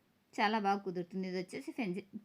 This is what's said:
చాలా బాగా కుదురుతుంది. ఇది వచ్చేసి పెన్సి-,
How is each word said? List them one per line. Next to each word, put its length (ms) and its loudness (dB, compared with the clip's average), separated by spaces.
చాలా 260 4
బాగా 240 4
కుదురుతుంది. 440 -4
ఇది 100 -2
వచ్చేసి 340 -6
పెన్సి-, 360 -2